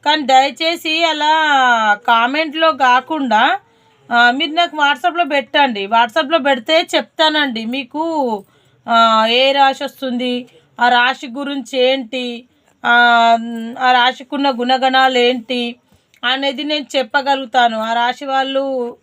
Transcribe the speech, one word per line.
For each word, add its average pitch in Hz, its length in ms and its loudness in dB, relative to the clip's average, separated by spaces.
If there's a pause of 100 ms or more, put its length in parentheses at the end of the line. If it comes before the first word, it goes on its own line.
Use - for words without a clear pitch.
కానీ 302 180 0
దయచేసి 311 800 0
అలా 302 300 0 (720)
కామెంట్లో 294 680 0
కాకుండా, 262 840 0 (540)
ఆ, 240 180 4
మీరు 285 220 -4
నాకు 349 240 -2
WhatsApp-లో 311 480 0
పెట్టండి. 269 640 -2
WhatsApp-లో 240 520 0
పెడితే 285 560 0
చెప్తానండి 294 680 -2
మీకు, 262 380 -8 (840)
ఆ, 226 380 4
ఏ 254 260 2
రాశి 277 320 2
వస్తుంది, 247 600 -6 (340)
ఆ 240 80 4
రాశి 247 380 0
గురించి 277 520 -8
ఏంటి, 247 680 -2 (400)
ఆ, 240 100 2 (840)
ఆ 254 120 2
రాశికున్న 254 580 0
గుణగణాలు 262 680 0
ఏంటి 240 580 -2 (480)
అనేది 262 400 -2
నేను 302 220 -4 (100)
చెప్పగలుగుతాను. 254 840 0
ఆ 226 140 -4
రాశి 240 320 -2
వాళ్ళు 269 800 -4